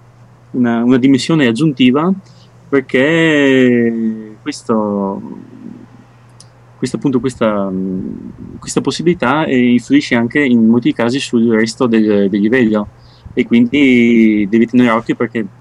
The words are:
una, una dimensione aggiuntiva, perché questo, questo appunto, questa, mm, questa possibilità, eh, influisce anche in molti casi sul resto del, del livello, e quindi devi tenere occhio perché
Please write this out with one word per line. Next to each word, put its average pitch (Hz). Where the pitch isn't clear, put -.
una, 120
una 127
dimensione 135
aggiuntiva, 139
perché 127
questo, 104
questo -
appunto, 131
questa, 107
mm, 95
questa -
possibilità, 156
eh, 139
influisce 131
anche 120
in 120
molti 120
casi 120
sul 117
resto 113
del, 107
del 101
livello, 107
e 123
quindi 117
devi 113
tenere 123
occhio 117
perché 117